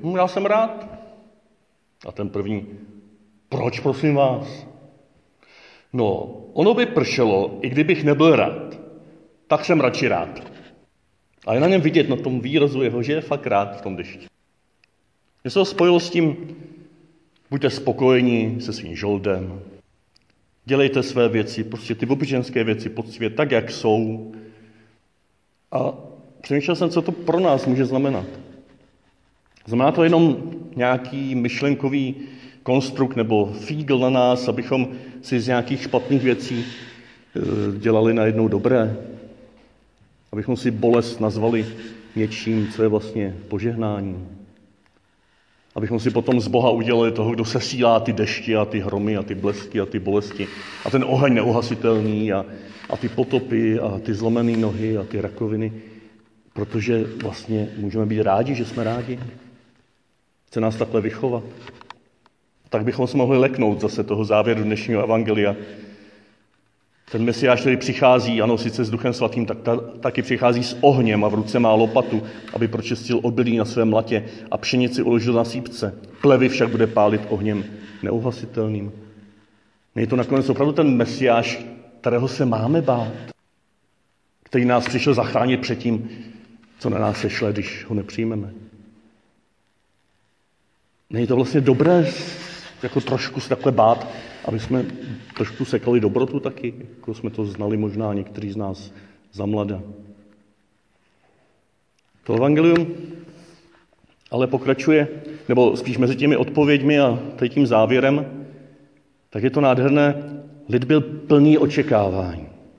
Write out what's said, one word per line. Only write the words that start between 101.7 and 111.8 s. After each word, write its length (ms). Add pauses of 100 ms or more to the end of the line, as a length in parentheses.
To 100
evangelium 540 (1400)
ale 160
pokračuje, 600 (420)
nebo 280
spíš 200
mezi 180
těmi 220
odpověďmi 640
a 200 (160)
tady 140
tím 180
závěrem, 800 (800)
tak 140
je 60
to 120
nádherné. 540 (540)
Lid 140
byl 180
plný 560
očekávání. 920 (320)